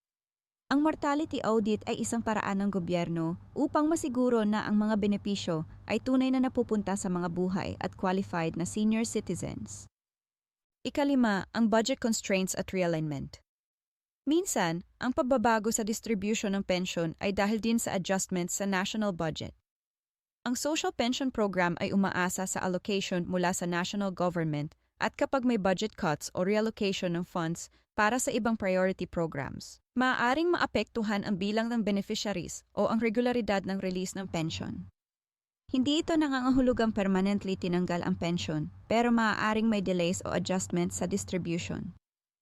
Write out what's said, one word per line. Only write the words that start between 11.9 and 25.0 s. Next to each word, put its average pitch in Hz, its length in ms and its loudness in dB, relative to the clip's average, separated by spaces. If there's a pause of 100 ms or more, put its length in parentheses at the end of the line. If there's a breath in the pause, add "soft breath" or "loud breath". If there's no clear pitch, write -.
constraints 196 560 0
at - 160 -6
realignment. 156 640 -2 (880)
Minsan, 214 560 2 (160)
ang 247 160 -2
pagbabago 233 560 2
sa 226 160 0
distribution 208 720 -2
ng 196 80 -2
pensyon 180 560 -2
ay 196 160 -2
dahil 208 240 2
din 226 160 2
sa - 160 -2
adjustment 185 560 -2
sa - 160 -4
national 196 480 0
budget. 160 400 -4 (880)
Ang 240 160 -2
social 320 320 0
pension 254 400 0
program 180 560 0
ay 190 80 -2
umaasa 190 560 2
sa - 160 -4
allocation 185 640 -2
mula 180 240 2
sa 180 160 -4
national 185 400 -2
government 165 640 -2 (240)
at - 160 -2